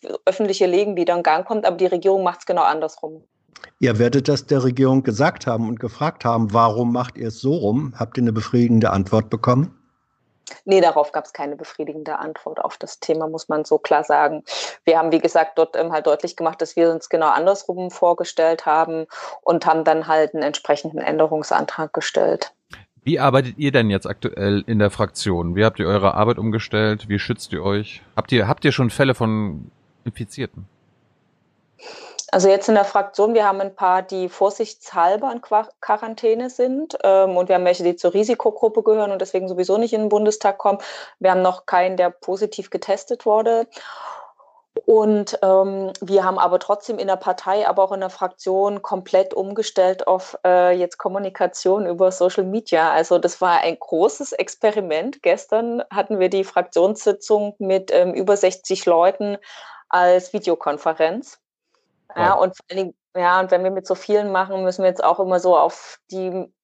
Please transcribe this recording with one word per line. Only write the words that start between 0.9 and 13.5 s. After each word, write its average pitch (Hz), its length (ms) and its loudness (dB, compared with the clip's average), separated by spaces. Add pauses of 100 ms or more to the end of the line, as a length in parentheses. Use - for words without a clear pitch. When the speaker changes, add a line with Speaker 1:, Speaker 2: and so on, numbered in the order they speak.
Speaker 1:
wieder 175 200 0
in 175 80 -2
Gang 165 220 2
kommt, 220 200 -4
aber 180 100 2
die 185 120 0
Regierung 190 360 2
macht's 175 220 -4
genau 170 180 0
andersrum. 156 580 -4 (580)
Speaker 2:
Ihr 120 200 0
werdet 123 300 2
das 143 160 0
der 139 180 0
Regierung 131 400 2
gesagt 127 420 -2
haben 113 220 -2
und 113 120 -8
gefragt - 440 -6
haben, 117 300 0
„Warum 117 400 2
macht 123 240 -4
ihr 117 100 -8
es 110 140 -12
so 135 120 0
rum?“ 131 460 -2
Habt 113 180 -6
ihr 123 60 0
eine 117 100 0
befriedigende 117 580 2
Antwort 98 380 0
bekommen? 123 440 0 (920)
Speaker 1:
Nee, 190 160 4
darauf 151 320 2
gab's 151 220 -8
keine 143 240 -8
befriedigende 156 640 -10
Antwort. - 440 -10
Auf - 140 -14
das - 240 -16
Thema 160 260 -2
muss 160 220 -10
man 151 160 -2